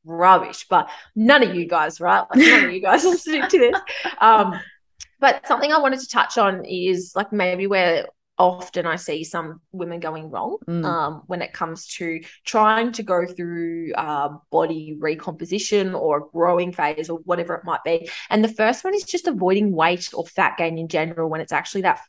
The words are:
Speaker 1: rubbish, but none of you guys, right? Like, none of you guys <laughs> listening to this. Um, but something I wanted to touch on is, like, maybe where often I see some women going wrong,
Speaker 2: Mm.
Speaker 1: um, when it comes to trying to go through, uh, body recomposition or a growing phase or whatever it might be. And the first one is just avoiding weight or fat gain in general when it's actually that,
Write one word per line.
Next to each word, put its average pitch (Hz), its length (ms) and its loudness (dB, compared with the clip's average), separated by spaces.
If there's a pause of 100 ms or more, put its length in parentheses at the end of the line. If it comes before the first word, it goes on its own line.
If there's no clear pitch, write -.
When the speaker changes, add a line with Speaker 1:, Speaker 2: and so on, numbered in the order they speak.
Speaker 1:
rubbish, 170 640 4
but 170 220 2 (260)
none 247 260 6
of 180 120 2
you 175 120 -2
guys, 165 320 -2
right? 180 300 2
Like, 196 80 -4
none 285 280 8
of - 60 -2
you 185 120 -6
guys 220 220 4
<laughs> - 0 -
listening 320 440 0
to 370 100 4
this. 247 200 4 (420)
Um, 208 400 6 (580)
but - 280 4
something 294 260 2
I 320 60 4
wanted 262 220 2
to 262 80 -14
touch - 280 0
on 190 300 2
is, 180 480 -4
like, 208 180 -4
maybe 185 340 -2
where 180 400 2 (300)
often 180 480 0
I 165 120 -2
see 160 260 -8
some 160 380 -10 (100)
women 170 300 -10
going 160 280 -10
wrong, 190 300 -8 (100)
Speaker 2:
Mm. 170 160 -4
Speaker 1:
um, 156 440 -4
when 175 120 -6
it - 120 -8
comes 165 340 -10 (120)
to 165 220 -6 (240)
trying 220 460 2
to 226 140 -10
go 180 200 2
through, 170 720 -6
uh, 147 360 -4 (200)
body 156 480 -2
recomposition 170 960 -4
or 147 240 0
a 147 140 -8
growing 175 400 2
phase 156 360 -4
or 170 180 -8
whatever 175 280 -2
it 165 100 -10
might 170 200 -4
be. 165 260 -2 (200)
And 214 120 4
the 220 60 2
first 220 340 0
one 381 100 -2
is 403 120 -2
just 349 240 -4
avoiding 196 420 0
weight 175 420 0
or - 140 -8
fat - 320 -2
gain 165 200 -4
in 165 100 -8
general 165 420 -4
when 160 100 -6
it's - 120 -10
actually 165 300 -4
that, 180 260 -4